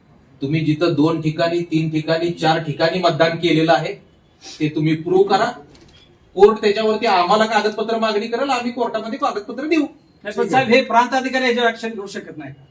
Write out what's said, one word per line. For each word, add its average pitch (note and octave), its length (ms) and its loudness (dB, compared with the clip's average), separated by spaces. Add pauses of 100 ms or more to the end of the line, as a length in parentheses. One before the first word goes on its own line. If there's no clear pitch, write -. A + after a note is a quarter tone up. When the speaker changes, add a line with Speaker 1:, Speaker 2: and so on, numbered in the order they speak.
(420)
Speaker 1:
तुम्ही D3 180 -2
जिथं D3+ 340 0
दोन D#3 280 2
ठिकाणी, E3+ 420 -2
तीन D#3+ 260 -2
ठिकाणी, D#3+ 420 -2
चार D#3+ 280 0
ठिकाणी D#3+ 400 -2
मतदान E3 300 2
केलेलं E3 440 2
आहे, E3 200 0 (680)
ते D3+ 160 0
तुम्ही D#3 200 2
प्रूव्ह F#3 420 2
करा. - 80 2 (880)
कोर्ट G#3+ 260 6
त्याच्यावरती G#3+ 440 0
आम्हाला G3 400 4
कागदपत्र G#3+ 520 -2
मागणी A3 300 -2
करेल, C4 220 -2
आम्ही A#3+ 220 -2
कोर्टामध्ये A3+ 480 -6
कागदपत्र B3+ 480 -6
देऊ. D#4 180 0 (380)
Speaker 2:
नाही, G#3 140 -10
पण A#3 100 0
साहेब, C4 200 0
हे B3 140 6
प्रांत A#3+ 320 2
अधिकारी B3+ 340 -2
याच्यावर A#3 220 2
ऍक्शन A3+ 200 -8
घेऊ G3 180 -10
शकत E3+ 300 -14
नाही. C#3+ 160 -16 (180)